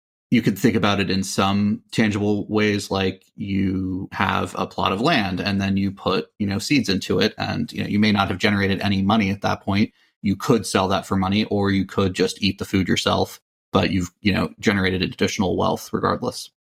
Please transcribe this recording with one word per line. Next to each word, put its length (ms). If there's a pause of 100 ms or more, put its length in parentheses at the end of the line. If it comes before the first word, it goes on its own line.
(300)
you 140
could 160
think 160
about 240
it 100
in 140
some 580 (100)
tangible 560
ways, 440
like 340 (100)
you 760
have 480
a 80
plot 240
of 100
land 380
and 200
then 160
you 140
put, 380 (100)
you 80
know, 140
seeds 280
into 320
it. 200
And, 340
you 80
know, 80
you 80
may 140
not 160
have 100
generated 440
any 200
money 300
at 100
that 200
point. 300 (300)
You 140
could 320
sell 220
that 180
for 80
money, 300
or 260
you 120
could 300
just 300
eat 160
the 60
food 220
yourself, 540 (300)
but 180
you've, 220 (100)
you 100
know, 280
generated 420
additional 560
wealth 340
regardless. 600 (180)